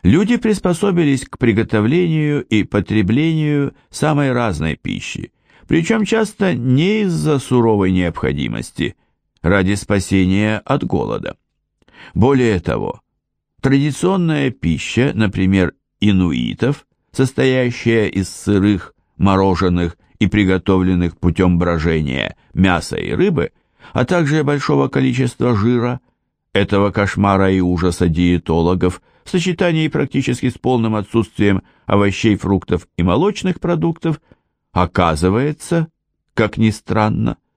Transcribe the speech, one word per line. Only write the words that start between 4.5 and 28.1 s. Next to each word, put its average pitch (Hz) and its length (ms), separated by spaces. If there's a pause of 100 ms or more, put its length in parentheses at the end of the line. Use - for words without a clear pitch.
пищи, - 560 (360)
причем 214 360
часто 208 500
не 139 480
из-за 156 360
суровой 113 540
необходимости, 71 1040 (460)
ради 95 320
спасения 101 840
от - 260
голода. 50 520 (760)
Более 117 460
того, 53 400 (600)
традиционная 147 920
пища, 98 640
например, 95 600 (260)
инуитов, 92 840 (260)
состоящая 123 960
из 92 200
сырых, 101 680 (220)
мороженых 92 840 (200)
и 107 80
приготовленных 92 920
путем 90 400
брожения 78 800 (180)
мяса 90 420
и 50 160
рыбы, 180 400 (400)
а 123 120
также 156 400
большого 139 440
количества 123 680
жира – 120 440 (520)
этого 101 380
кошмара 98 640
и 95 80
ужаса 90 480
диетологов, 87 960 (220)